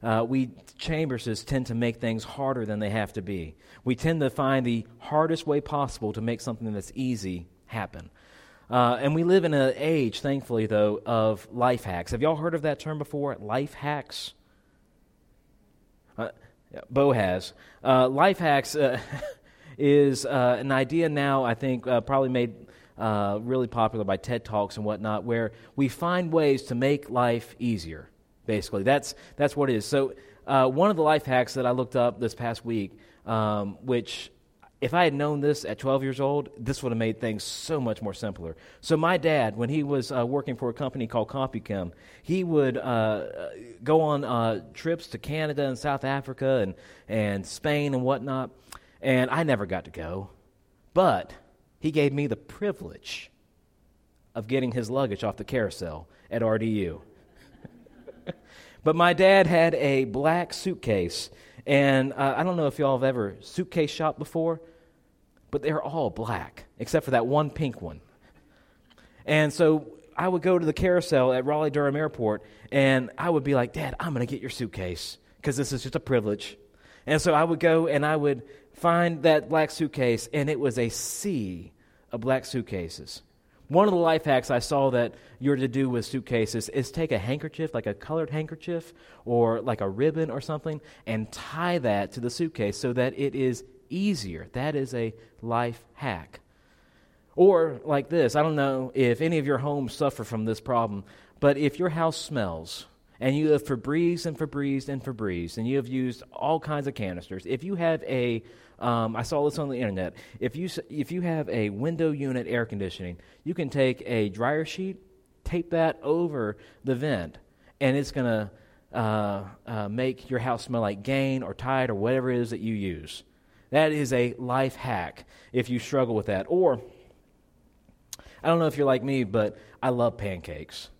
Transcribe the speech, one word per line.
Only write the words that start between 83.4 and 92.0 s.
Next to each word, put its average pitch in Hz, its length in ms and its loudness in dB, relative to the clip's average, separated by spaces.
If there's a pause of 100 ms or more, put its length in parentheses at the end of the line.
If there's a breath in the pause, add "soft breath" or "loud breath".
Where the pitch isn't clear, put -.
One 180 200 6
of 202 40 2
the 175 80 4
life 160 240 4
hacks 131 260 2
I 123 80 2
saw 139 320 2
that 120 240 2 (240 loud breath)
you're 139 180 2
to 131 120 0
do 131 200 0
with 120 160 -2
suitcases 113 640 -2
is 127 220 -4
take 165 200 -2
a 117 80 2
handkerchief, 151 540 -4
like 113 140 -4
a 104 80 -2
colored 156 340 -4
handkerchief 160 640 -6 (320 loud breath)
or, 117 380 4
like, 120 180 -2
a 101 80 -2
ribbon 151 420 0
or 131 120 -6
something, 151 380 -6 (260 loud breath)
and 110 260 -4
tie 175 460 -4
that 101 340 0